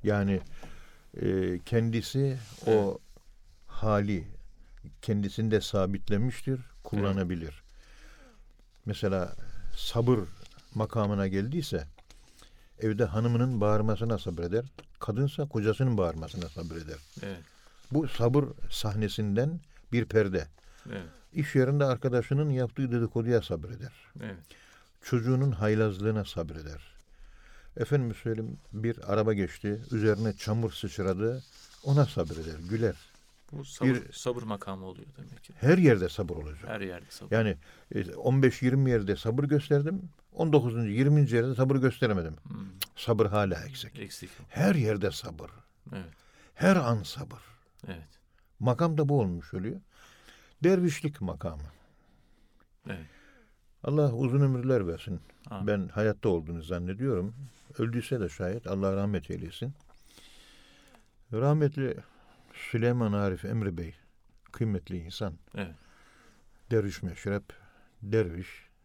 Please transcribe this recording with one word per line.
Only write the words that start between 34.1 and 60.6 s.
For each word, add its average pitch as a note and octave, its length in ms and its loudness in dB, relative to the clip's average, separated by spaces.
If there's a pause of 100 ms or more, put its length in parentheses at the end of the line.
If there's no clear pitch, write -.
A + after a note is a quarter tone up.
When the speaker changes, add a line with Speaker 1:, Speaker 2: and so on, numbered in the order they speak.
Speaker 2:
sabır A#2+ 300 -6
makamı G2 420 -8
oluyor F#2 220 -14 (100)
demek - 260 -18
ki. - 140 -20
Speaker 1:
Her D3+ 200 6
yerde A2+ 320 6
sabır - 260 -6
olacak. D2+ 320 -10
Speaker 2:
Her A2 140 -8
yerde F2+ 280 -10
sabır. - 220 -10
Speaker 1:
Yani, A2 260 2 (380)
e, F2+ 200 -4
on C3+ 280 4
beş B2 180 4
yirmi C3 280 4
yerde G2+ 260 2
sabır A#2 280 -2
gösterdim, D3 580 0 (320)
on D#3+ 200 2
dokuzuncu, A#2 360 4
yirminci C3 460 6
yerde A#2+ 200 2
sabır C3 200 4
gösteremedim. G#2+ 680 2
Speaker 2:
Hmm. - 140 -12 (380)
Speaker 1:
Sabır A2 300 2
hala F#2+ 400 0
eksik. - 340 -14
Speaker 2:
Eksik. - 300 -14 (200)
Speaker 1:
Her F#3+ 260 2
yerde G#2+ 360 2
sabır. E2 380 -12 (440)
Speaker 2:
Evet. F2+ 200 -10 (400)
Speaker 1:
Her F#3+ 220 4
an A#2 280 2
sabır. - 360 -12 (480)
Speaker 2:
Evet. E2 200 -12 (520)
Speaker 1:
Makam D3 380 0
da D3+ 120 2
bu C#3+ 100 4
olmuş F2 340 -4
oluyor. A2 260 -6 (840)
Dervişlik E3+ 580 2
makamı. D#2 420 -6 (1300)
Speaker 2:
Evet. E2+ 160 -10 (800)
Speaker 1:
Allah C#3+ 300 2
uzun B2+ 280 2
ömürler B2+ 460 4
versin. E2+ 320 -6 (300)
Speaker 2:
Amin. G2+ 180 -6
Speaker 1:
Ben G2+ 200 0
hayatta G#2+ 420 0
olduğunu E2 340 0
zannediyorum. F#2+ 720 -2 (420)
Öldüyse A#2+ 420 -2
de F2+ 100 -2
şayet G2 380 -6
Allah G2 280 0
rahmet G2+ 360 -2
eylesin. F2 420 -8 (1600)